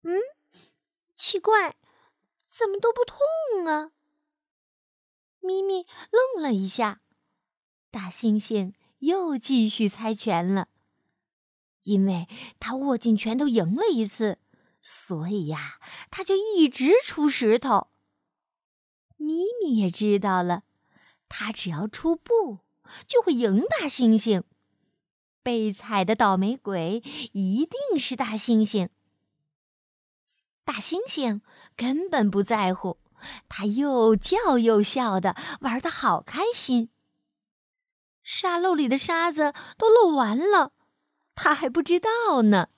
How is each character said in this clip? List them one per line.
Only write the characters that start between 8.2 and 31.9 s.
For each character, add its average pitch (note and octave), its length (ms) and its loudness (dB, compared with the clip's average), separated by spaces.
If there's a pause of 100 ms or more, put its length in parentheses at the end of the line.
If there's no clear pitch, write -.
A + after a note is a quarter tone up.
猩 G#3 400 -2 (260)
又 E4 380 -2
继 A3+ 320 0
续 G#3+ 180 0
猜 A3 260 -4
拳 F3+ 320 -2
了。 F#3+ 220 -2 (1160)
因 G3 220 2
为 F3+ 220 -2 (320)
他 A#3+ 160 -8
握 C4+ 220 -2
紧 A3+ 180 2
拳 A3 220 -4
头 D4 100 0
赢 G#3+ 280 2
了 E4 140 -2
一 A#3 160 0
次， G#3 340 -4 (420)
所 - 480 -6
以 G3 180 -4
呀， D3 320 -10 (320)
他 - 100 -10
就 F#4+ 140 0
一 G4 320 4
直 C4 340 4
出 D4+ 280 -2
石 A#3 280 2
头。 A3+ 300 0 (1300)
咪 D#4+ 300 -4 (160)
咪 C#4+ 160 0
也 G3 120 2
知 G3+ 300 0
道 F#3 240 0
了， F3 200 -4 (680)
他 G#3+ 240 -8
只 - 160 -6
要 E3+ 180 -4
出 E4 260 -2
布， E4 460 0 (480)
就 A#4+ 140 4
会 F4 120 2
赢 A3+ 280 4
大 A#4+ 260 -2
猩 A3 340 4
猩。 G3+ 220 0 (1000)
被 A3+ 300 -2
踩 G3+ 320 -4
的 F#3+ 100 2
倒 G#3 220 4
霉 G3+ 220 0
鬼 F#3+ 440 -4 (300)
一 G3 340 0
定 B4+ 320 -4
是 C4 200 -4
大 A3 160 -4
猩 G#3+ 360 2
猩。 F#3 200 -2 (1800)
大 A#3 80 -6
猩 A#3 240 -4 (100)
猩 A#3 320 -2 (380)
根 C#4+ 320 -2